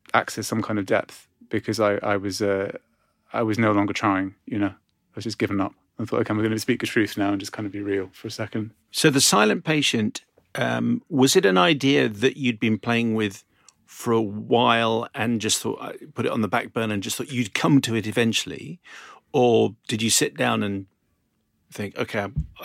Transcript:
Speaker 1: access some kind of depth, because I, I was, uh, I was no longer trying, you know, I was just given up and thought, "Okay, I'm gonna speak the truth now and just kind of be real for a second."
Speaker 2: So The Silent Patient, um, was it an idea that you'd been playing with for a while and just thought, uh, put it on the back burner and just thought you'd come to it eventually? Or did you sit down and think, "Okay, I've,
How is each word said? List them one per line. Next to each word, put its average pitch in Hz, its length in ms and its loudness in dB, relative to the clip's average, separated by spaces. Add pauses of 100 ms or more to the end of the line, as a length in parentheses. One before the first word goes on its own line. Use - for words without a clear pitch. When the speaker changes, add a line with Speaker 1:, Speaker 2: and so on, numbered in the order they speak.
(140)
Speaker 1:
access 110 340 -2
some 113 140 -2
kind 104 180 -4
of 98 60 -4
depth, - 420 -4 (220)
because 107 300 -4
I, 104 240 2
I 104 140 0
was, 98 240 -6
uh, 98 360 -2 (540)
I 113 120 -2
was 110 140 0
no 110 140 4
longer 101 220 2
trying, 98 420 0 (100)
you - 120 -6
know, 101 100 0
I - 480 -16
was 107 80 -12
just 110 140 -6
given 101 240 -2
up 95 120 -4 (240)
and 113 120 -6
thought, 117 120 0
"Okay, 113 120 -2
I'm 107 100 0
gonna 110 160 0
speak 117 220 -2
the 113 60 -4
truth - 300 0
now 101 140 0
and 101 80 -2
just 98 140 -12
kind 107 120 -8
of 98 60 -8
be 101 100 -8
real 98 300 -4
for - 160 -14
a 110 40 -10
second." 110 400 -6 (200)
Speaker 2:
So - 180 4
The 135 120 4
Silent 196 420 4
Patient, 139 640 0 (300)
um, 120 540 -2
was 139 280 6
it 185 80 6
an 185 120 6
idea 143 520 4
that 113 260 0
you'd 123 240 -2
been 110 180 2
playing 117 380 0
with 107 280 -2 (420)
for - 280 -4
a 113 80 4
while 113 920 2
and 113 260 0
just 107 200 -2
thought, - 200 -4
uh, - 120 -12 (200)
put 123 120 -4
it - 60 0
on 117 100 -2
the 107 60 0
back 113 260 -2
burner 113 200 -2
and 101 100 -4
just 107 140 -6
thought 120 140 -8
you'd 123 220 -4
come 151 280 4
to 113 140 -2
it 107 120 -2
eventually? 113 720 -2 (520)
Or 113 440 4 (120)
did 110 140 -4
you 113 80 0
sit - 280 0
down 113 260 0
and 98 220 -6 (880)
think, 101 260 -10
"Okay, 120 220 -6
I've, 101 140 -6 (320)